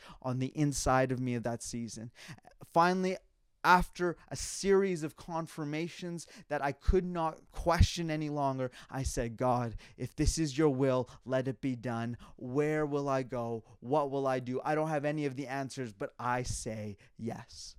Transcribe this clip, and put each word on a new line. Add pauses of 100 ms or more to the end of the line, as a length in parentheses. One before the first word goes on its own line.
(220)
on
the
inside
of
me
of
that
season. (640)
Finally, (440)
after (140)
a
series
of
confirmations (200)
that
I
could
not (140)
question
any
longer, (180)
I
said,
"God, (220)
if
this
is
your
will, (160)
let
it
be
done. (220)
Where
will
I
go? (160)
What
will
I
do?
I
don't
have
any
of
the
answers,
but
I
say (220)
yes."